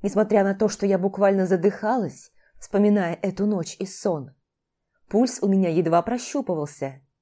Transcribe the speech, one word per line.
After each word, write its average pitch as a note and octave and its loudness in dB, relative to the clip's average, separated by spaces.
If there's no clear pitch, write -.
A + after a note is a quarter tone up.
Несмотря G#3 2
на G3 2
то, G#3 2
что G3+ -6
я G3 2
буквально F#3+ 2
задыхалась, G3+ -2
вспоминая G3+ 2
эту G3 -2
ночь G3+ -4
и F#3+ -6
сон, D#3+ -6
пульс A#3+ 0
у G#3 0
меня F#3+ 2
едва E3 2
прощупывался, E3+ -6